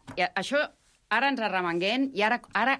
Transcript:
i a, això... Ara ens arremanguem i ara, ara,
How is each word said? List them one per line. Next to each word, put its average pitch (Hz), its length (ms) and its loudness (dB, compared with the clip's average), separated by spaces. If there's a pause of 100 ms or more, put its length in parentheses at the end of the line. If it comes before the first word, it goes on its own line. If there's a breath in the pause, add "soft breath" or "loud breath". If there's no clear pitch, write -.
(100)
i 180 160 -2
a, - 60 -12
això... 269 320 -2 (460)
Ara 277 180 2
ens 262 160 -2
arremanguem 185 640 0
i 196 140 -2
ara, 233 140 2 (120)
ara, 247 300 0